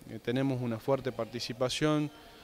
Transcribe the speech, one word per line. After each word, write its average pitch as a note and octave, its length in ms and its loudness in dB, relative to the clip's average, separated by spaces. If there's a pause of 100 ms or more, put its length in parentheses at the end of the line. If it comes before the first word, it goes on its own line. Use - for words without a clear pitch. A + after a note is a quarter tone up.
eh, A2+ 160 -10
tenemos C3 380 2
una A#2 160 -2
fuerte C3 340 0
participación B2+ 1000 0 (340)